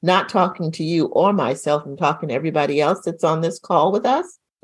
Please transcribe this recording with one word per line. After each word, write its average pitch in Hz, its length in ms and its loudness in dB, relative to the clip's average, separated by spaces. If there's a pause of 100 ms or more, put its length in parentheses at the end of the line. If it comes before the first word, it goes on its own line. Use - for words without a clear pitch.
not 175 280 2
talking 185 420 0
to 160 120 -6
you 160 240 0
or 190 260 2
myself. 147 520 -2
I'm 139 120 -12
talking 151 320 -2
to 120 60 -2
everybody 147 440 0
else 143 240 2
that's 170 220 -4
on 160 160 2
this 165 180 -4
call 175 320 2
with 226 140 0
us. 302 340 -2 (240)